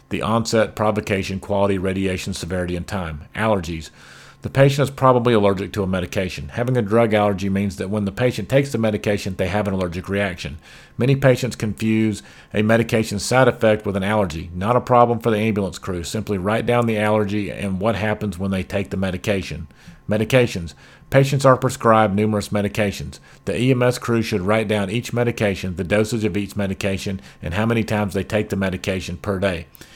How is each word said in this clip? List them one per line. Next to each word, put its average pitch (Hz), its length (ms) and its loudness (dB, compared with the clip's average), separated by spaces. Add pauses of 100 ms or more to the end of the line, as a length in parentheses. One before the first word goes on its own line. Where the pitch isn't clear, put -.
(100)
the 104 100 -2
onset, 110 560 0
provocation, 101 640 -2
quality, 101 380 0
radiation, 95 560 -2
severity, 90 420 -4
and 87 100 -8
time. 80 360 -6 (120)
Allergies. 87 540 -2 (540)
The 104 60 -6
patient 139 400 4
is - 60 -10
probably 123 400 4
allergic 101 400 2
to 107 80 0
a 92 40 -2
medication. 92 600 -4
Having 123 300 -2
a 120 40 4
drug 110 300 2
allergy 101 380 2
means 98 260 0
that 95 140 -6
when 104 160 -2
the 95 60 -4
patient 123 360 -2
takes 139 240 2
the 120 60 0
medication, 104 580 -2
they 95 120 0
have 101 200 -2
an 98 60 -2
allergic 90 340 -4
reaction. 95 480 -4 (400)
Many 131 180 2
patients 131 420 2
confuse 110 680 0 (320)
a 107 80 2
medication 113 560 2
side 127 300 4
effect 107 360 2
with 101 120 -2
an 98 60 -2
allergy. 95 520 -2
Not 101 220 0
a 123 40 2
problem 120 380 4
for 113 120 -2
the 107 60 2
ambulance 104 420 -2
crew. 87 260 -6
Simply 104 340 -4
write 107 260 0
down 120 220 2
the 113 100 0
allergy 104 540 0
and 92 300 -4
what 104 160 0
happens 104 420 -2
when 95 120 -2
they 95 120 0
take 98 260 -4
the - 80 -6
medication. 92 720 -4 (400)
Medications. 107 640 0 (380)
Patients 139 340 4
are 131 140 6
prescribed 110 560 4
numerous 107 340 0
medications. 101 720 -2 (260)
The 87 160 -2
E 127 120 4
M 123 100 2
S 123 160 2
crew 117 240 0
should 107 180 -2
write 107 280 0
down 101 200 0
each 113 240 -4
medication, 110 640 -2
the 92 80 -4
dosage 107 400 0
of 98 140 0
each 101 180 -6
medication, 98 640 -4 (220)
and 87 100 -6
how 107 140 0
many 113 180 2
times 104 300 -2
they 95 100 -2
take 107 240 -2
the 98 80 -4
medication 92 640 -4
per 98 200 -4
day. 90 280 -2 (300)